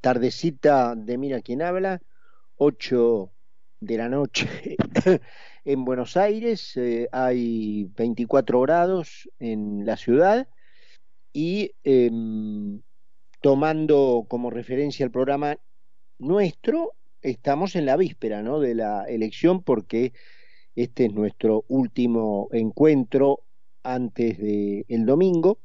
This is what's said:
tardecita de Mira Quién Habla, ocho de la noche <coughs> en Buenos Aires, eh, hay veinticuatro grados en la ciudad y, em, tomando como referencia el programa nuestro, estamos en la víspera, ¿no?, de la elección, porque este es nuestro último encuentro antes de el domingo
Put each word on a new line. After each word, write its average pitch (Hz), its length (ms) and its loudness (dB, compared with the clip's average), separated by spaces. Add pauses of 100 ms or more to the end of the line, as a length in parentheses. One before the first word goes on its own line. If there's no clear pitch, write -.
tardecita 127 920 4
de 113 240 -6
Mira 135 220 -4
Quién 123 220 -4
Habla, 185 400 -2 (540)
ocho 117 760 2 (480)
de 110 160 -4
la 117 120 -2
noche 139 400 -2 (640)
<coughs> - 60 0 (440)
en 135 200 0
Buenos 123 320 -2
Aires, 214 600 0
eh, 120 360 0
hay 117 720 0 (120)
veinticuatro 117 640 2
grados 170 680 0 (100)
en 104 480 -4
la 110 100 -2
ciudad 190 520 4 (840)
y, 170 400 -2 (120)
em, 110 960 2 (600)
tomando 139 880 4
como 120 220 -4
referencia 127 540 -2
el 123 60 -2
programa 143 480 0 (600)
nuestro, 208 760 0 (300)
estamos 143 540 -2
en 156 100 0
la 131 100 4
víspera, 110 460 -2
¿no?, 135 180 -2
de 123 140 2
la 107 340 -2
elección, 123 540 2
porque 120 500 0 (640)
este 120 300 0
es 104 80 0
nuestro 107 540 0
último 117 840 0
encuentro 135 920 4 (400)
antes 120 560 -2
de 104 500 -2
el 113 180 0
domingo 175 580 4